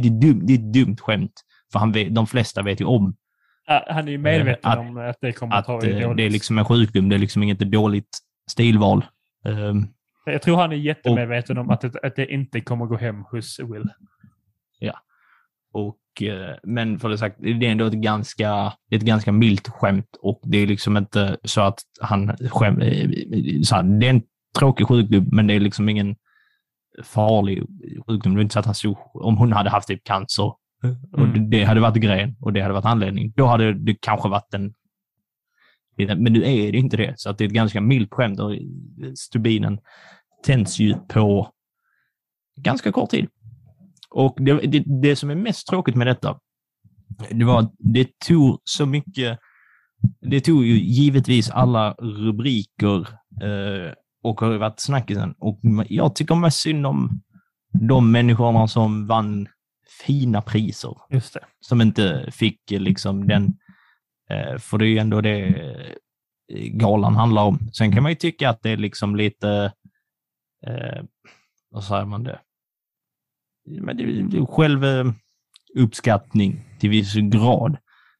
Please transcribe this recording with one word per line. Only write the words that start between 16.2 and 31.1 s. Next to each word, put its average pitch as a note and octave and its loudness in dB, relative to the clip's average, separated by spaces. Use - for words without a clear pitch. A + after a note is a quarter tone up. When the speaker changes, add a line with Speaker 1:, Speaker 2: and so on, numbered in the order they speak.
Speaker 1:
eh, F#2+ -8
men A2+ -4
för A#2 -6
det G#2+ -4
sagt, G#2+ -6
det - -6
är A#2 -2
ändå A2 0
ett A2 0
ganska, G#2 -2
ett A2 0
ganska A2 2
milt G#2+ 4
skämt - -2
och G2+ -4
det G#2+ -2
är G2+ 2
liksom G#2 0
inte G2 0
så - 0
att G2 2
han G2+ -2
skäm-, A2+ 0
eh, F2+ -2
så A2 2
här, F2 2
det G#2 4
är B2+ 4
en B2 4
tråkig C3 4
sjukdom, G#2+ 4
men G#2+ 4
det G#2 4
är G2+ 2
liksom G#2 0
ingen G#2 -2
farlig G#2+ 2
sjukdom. A2+ 0
Det G#2 2
är - 4
inte G#2 -2
så A2+ 0
att G2+ -2
han G#2+ -4
stod, G2+ -4
om G#2+ 0
hon A2+ 4
hade G#2 0
haft G2+ -2
typ - -8
cancer G2 -4
och - -6